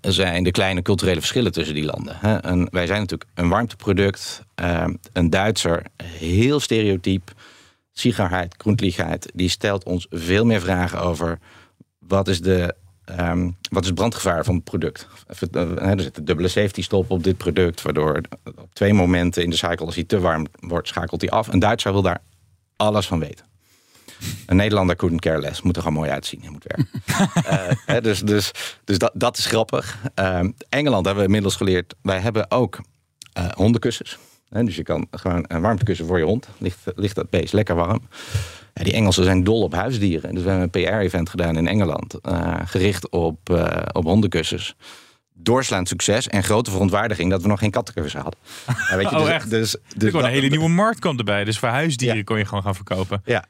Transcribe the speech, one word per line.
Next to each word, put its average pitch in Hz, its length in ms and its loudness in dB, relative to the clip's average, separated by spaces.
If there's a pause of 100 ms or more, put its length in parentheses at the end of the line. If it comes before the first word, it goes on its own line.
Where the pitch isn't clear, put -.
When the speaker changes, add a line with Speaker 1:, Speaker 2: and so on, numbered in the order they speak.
Speaker 1:
zijn 92 420 2
de 90 80 4
kleine 95 300 0
culturele 92 380 2
verschillen 113 320 0
tussen 78 240 -4
die 76 100 -2
landen, - 340 -6
hè? 104 180 2
En 90 340 0
wij 90 140 0
zijn 95 140 0
natuurlijk 90 340 -6
een 87 160 0
warmteproduct. 98 960 0 (120)
Ehm, 85 380 -2 (200)
een 87 160 4
Duitser, 95 540 0 (200)
heel 87 560 2
stereotyp. 98 720 0 (600)
Sigarheid, 90 680 -2
groentligheid, 90 760 -2
die 90 160 0
stelt 101 340 -2
ons 90 260 -4
veel 87 360 0
meer 113 160 4
vragen 87 400 -2
over 85 380 -2 (600)
wat 95 280 0
is 90 140 0
de, 90 340 2 (300)
ehm, 87 440 -2 (200)
wat 92 120 0
is 90 60 -6
het 92 80 0
brandgevaar 92 480 0
van 90 120 0
het 85 80 -2
product? - 440 -6 (200)
Even, 85 240 -8
eh, 85 340 -2
hè, 95 60 4
er 101 100 0
zit 69 160 -6
een 78 80 -10
dubbele 87 220 0
safety 101 340 0
stop 92 300 0
op 90 120 0
dit 90 140 2
product, 85 440 0
waardoor 76 400 0 (220)
op - 300 -18
twee 101 200 2
momenten 90 500 2
in 85 60 0
de 82 60 -2
cycle, 85 300 -2
als 85 100 -8
hij 85 80 -4
te 101 160 0
warm 80 280 0 (120)
wordt, 85 280 -6
schakelt 85 340 -6
hij - 80 -2
af. 107 180 0
Een 98 120 2
Duitser 107 320 2
wil 98 100 4
daar 92 200 0 (540)
alles 104 320 0
van 87 120 -2
weten. 73 260 -8 (1000)
Een 92 100 2
Nederlander 98 400 4
couldn't 82 260 0
care 80 200 0
less, 71 200 -6
moet 92 140 0
er 82 60 -4
gewoon 78 160 -2
mooi 78 140 -2
uitzien - 320 -8
en - 80 -16
moet - 160 -18
werken. - 260 -2
Speaker 2:
<laughs> - 60 -10 (460)
Speaker 1:
Eh, 95 300 -2 (100)
hè, 117 160 0
dus, 107 200 0
dus, 104 300 2 (320)
dus 98 140 0
dat, 110 160 2
dat 120 240 0
is - 80 -2
grappig. 110 520 0 (160)
Ehm, 92 380 0 (180)
Engeland 127 360 2
hebben 101 180 2
we 95 60 4
inmiddels 98 260 2
geleerd, 92 460 0
wij 95 180 0
hebben 107 320 -2
ook, 120 280 0 (540)
eh, 90 120 -4 (100)
hondenkussens. 113 640 2 (320)
Hè, 110 140 -2
dus 98 120 -2
je 82 80 -6
kan 78 280 -4
gewoon 87 360 -2
een 82 140 -4
warmtekussen 98 460 0
voor 90 100 2
je 82 80 2
hond. 107 220 0 (100)
Ligt, - 220 -6 (160)
ligt 101 200 -2
dat - 140 -4
beest 82 240 0
lekker 101 220 2
warm. 87 260 0 (720)
Ja, 98 100 -8
die - 100 0
Engelsen 95 300 4
zijn 92 200 4
dol 110 180 4
op 85 120 0
huisdieren. 98 640 0
Dus 90 80 -2
we 90 60 0
hebben 92 240 2
een 90 100 2
P 85 60 2
R-event 92 400 0
gedaan 82 280 0
in 80 100 2
Engeland. 95 540 0
Eh, 85 340 -2 (100)
gericht 92 440 0
op, 82 400 -2
eh, 82 320 2 (100)
op 90 120 0
hondenkussens. 87 720 0 (580)
Doorslaand 98 540 2
succes 107 400 0
en 98 160 0
grote 107 280 2
verontwaardiging 95 600 2
dat 95 100 2
we 92 60 -2
nog 104 120 2
geen 107 120 0
kattenkussen 78 500 -4
hadden. 76 180 -10 (260)
Speaker 2:
<laughs> - 240 -2
Speaker 1:
Ja, - 80 0
weet 101 120 0
je, - 60 0
Speaker 2:
Oh, - 60 2
Speaker 1:
dus, 156 100 2
Speaker 2:
echt? 110 180 -4
Speaker 1:
dus, 110 260 0
Speaker 2:
Er - 40 -12 (180)
Speaker 1:
dus 104 120 2
Speaker 2:
kwam 160 120 2
een 127 60 2
Speaker 1:
dat 127 120 0
Speaker 2:
hele 135 100 2
nieuwe 156 200 2
markt 208 300 2
kwam 156 180 -2
erbij. 101 260 0
Dus 107 160 -2
voor 123 100 0
huisdieren 127 480 0
Speaker 1:
Ja. 107 60 -2
Speaker 2:
kon 107 140 -2
je 104 80 0
gewoon 101 180 -4
gaan 98 120 -2
verkopen. 95 500 -4
Speaker 1:
Ja, 120 240 0